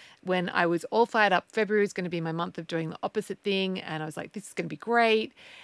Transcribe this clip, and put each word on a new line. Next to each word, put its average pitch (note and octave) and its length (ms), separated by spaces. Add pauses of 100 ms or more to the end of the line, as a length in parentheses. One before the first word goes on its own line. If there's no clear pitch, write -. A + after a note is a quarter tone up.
(220)
when F3+ 280
I F3+ 160
was E3+ 200
all A3+ 200
fired G#3+ 260
up. F3+ 180
February G#3 320
was G3+ 120
gonna F3+ 160
be E3+ 100
my E3 140
month E3+ 240
of E3 100
doing E3 220
the D#3+ 120
opposite - 420
thing, F#3+ 360
and D#3+ 240
I - 20
was D#3 120
like, - 160
"This - 140
is - 60
gonna - 140
be D3+ 80
great." A3+ 560 (320)